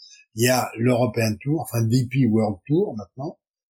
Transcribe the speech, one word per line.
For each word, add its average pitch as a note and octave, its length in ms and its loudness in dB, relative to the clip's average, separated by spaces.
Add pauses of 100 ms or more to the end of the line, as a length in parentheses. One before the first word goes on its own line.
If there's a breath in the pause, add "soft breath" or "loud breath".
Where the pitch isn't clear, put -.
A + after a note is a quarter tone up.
(360 loud breath)
Il A2+ 80 0
y B2 60 4
a A#2+ 280 0
l'European A#2 640 0
Tour, D3 220 -2
enfin, A#2 220 -4
D A2+ 260 2
P C3 160 2
World G#2+ 400 2
Tour E3+ 300 0
maintenant, - 420 -12 (320)